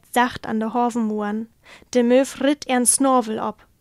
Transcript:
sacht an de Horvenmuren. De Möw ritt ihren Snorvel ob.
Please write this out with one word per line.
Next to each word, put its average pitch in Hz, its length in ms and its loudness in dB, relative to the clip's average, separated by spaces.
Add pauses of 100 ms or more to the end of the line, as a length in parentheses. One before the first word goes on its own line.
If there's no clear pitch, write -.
(120)
sacht 247 340 0
an 220 140 -4
de 220 120 -4
Horvenmuren. 220 760 -2 (460)
De 247 100 4
Möw 254 220 4 (140)
ritt 285 280 0
ihren 247 180 0
Snorvel 247 540 2
ob. 220 260 -10 (140)